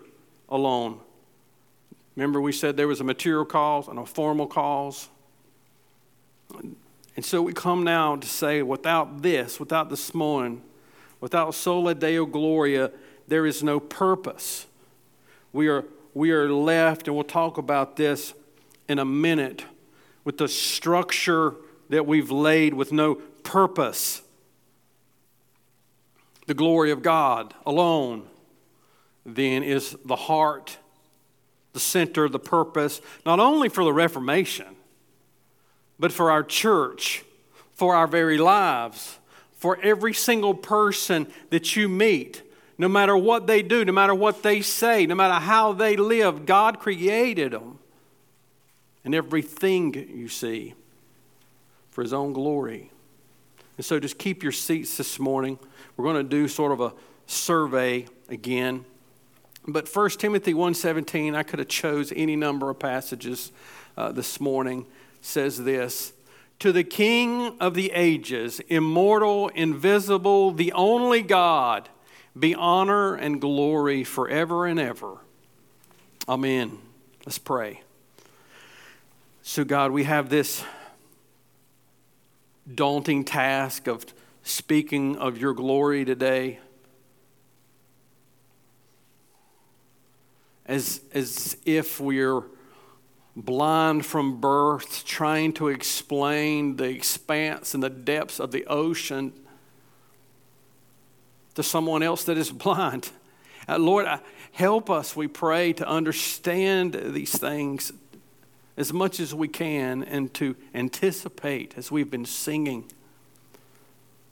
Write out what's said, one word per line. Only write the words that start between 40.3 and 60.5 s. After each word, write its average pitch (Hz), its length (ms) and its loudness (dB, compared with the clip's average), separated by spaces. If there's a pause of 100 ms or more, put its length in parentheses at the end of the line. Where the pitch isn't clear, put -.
person 202 720 0 (220)
that 165 260 0
you 214 120 2
meet, 185 540 2 (360)
no 175 100 2
matter 202 260 6
what 202 320 4
they 214 140 6
do, 214 240 2
no 185 80 2
matter 196 220 6
what 208 280 2
they 208 200 2
say, 226 420 2
no 160 100 2
matter 185 200 4
how 208 400 4
they 208 240 2
live, 202 480 2
God 208 340 6
created 196 720 0
them. 117 260 -12 (1300)
And 135 100 -2
everything 160 800 0
you 120 360 -12
see 113 440 -8 (1200)
for - 100 -8
His 120 140 -6
own 143 180 -4
glory. 135 580 -6 (840)
And - 80 -10
so 156 160 -2
just 143 160 -6
keep 190 260 -6
your 185 100 -2
seats - 440 -4
this - 220 -8
morning. 135 400 -2 (360)
We're 123 120 -4
gonna 156 160 0
do 143 260 0
sort 143 240 -2
of 127 80 -2
a 120 140 -4 (320)
survey 127 800 0 (240)
again. 127 560 -4 (840)
But 151 180 -4
First 202 320 0
Timothy 202 360 0